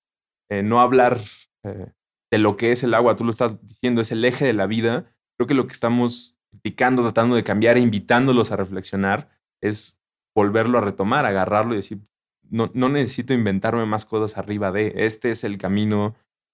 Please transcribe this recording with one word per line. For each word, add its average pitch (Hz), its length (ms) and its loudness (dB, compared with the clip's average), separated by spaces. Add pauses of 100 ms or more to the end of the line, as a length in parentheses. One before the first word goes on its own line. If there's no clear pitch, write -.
(500)
eh, 101 120 -2
no 113 180 2
hablar, 123 400 4 (440)
eh, 101 260 -12 (400)
de 110 80 2
lo 104 180 2
que 117 160 2
es 123 100 -2
el 120 120 0
agua. 113 220 4
Tú 113 80 -4
lo 117 60 0
estás 110 360 -4
diciendo, 117 340 -2
es 110 120 -6
el 113 120 -2
eje 123 200 0
de 127 80 2
la 101 140 0
vida. 113 460 -2 (260)
Creo 120 100 0
que 143 60 0
lo 127 120 2
que 127 80 -16
estamos 120 600 -2 (140)
criticando, 123 520 0
tratando 117 340 2
de 107 80 0
cambiar 110 320 4
e 123 40 6
invitándolos 120 720 2
a 104 40 -2
reflexionar 98 720 -4 (340)
es - 360 -6 (360)
volverlo 110 440 2
a 110 40 4
retomar, 104 440 0
agarrarlo 104 480 0
y - 40 -2
decir, 101 220 -10 (480)
"No, 113 260 -2
no 127 140 0
necesito 131 460 -2
inventarme 110 500 0
más 107 220 -4
cosas 107 320 -4
arriba 101 340 -4
de, 104 240 -2
este 110 340 -2
es 113 140 -6
el 104 140 -6
camino 104 560 -2 (400)